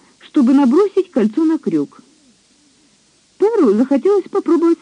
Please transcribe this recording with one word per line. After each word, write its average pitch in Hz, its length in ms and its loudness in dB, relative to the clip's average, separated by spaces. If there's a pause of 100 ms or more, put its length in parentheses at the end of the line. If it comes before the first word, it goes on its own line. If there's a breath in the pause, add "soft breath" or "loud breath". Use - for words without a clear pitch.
(200 soft breath)
чтобы 277 340 0
набросить 311 580 0
кольцо 220 340 -2
на 311 120 0
крюк. 151 440 -6 (1400)
Пэру 381 360 2
захотелось 277 560 0
попробовать 330 520 0